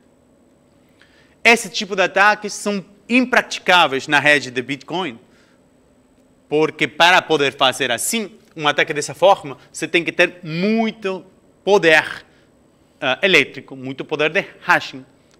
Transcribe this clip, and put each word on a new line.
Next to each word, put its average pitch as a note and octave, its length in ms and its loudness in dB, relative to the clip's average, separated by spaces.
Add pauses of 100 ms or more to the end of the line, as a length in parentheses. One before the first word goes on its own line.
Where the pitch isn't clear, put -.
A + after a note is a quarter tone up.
(1400)
Esse A3+ 260 4
tipo G3+ 240 -8
de F#3+ 80 0
ataques G3 500 2
são G3+ 320 -6 (240)
impraticáveis F#3 1000 2
na D3 100 4
rede C3+ 320 2
de B2 120 -6
Bitcoin, C#3 580 -8 (1300)
porque D3+ 400 -2
para E3+ 340 4
poder C#3+ 300 0
fazer B2+ 400 -2
assim, F#3+ 400 -6 (240)
um D#3 100 -4
ataque D3 260 0
dessa D3 220 -8
forma, F3 440 2 (120)
você - 160 -10
tem E3+ 160 0
que D#3 80 -6
ter F3 320 -2
muito F#3+ 800 -4 (380)
poder, E3 640 2 (760)
ah, B2+ 220 -2
elétrico, C#3 540 0
muito C3 280 -12
poder D3+ 260 -2
de F#3 140 -2 (180)
hashing, D3 440 -2 (340)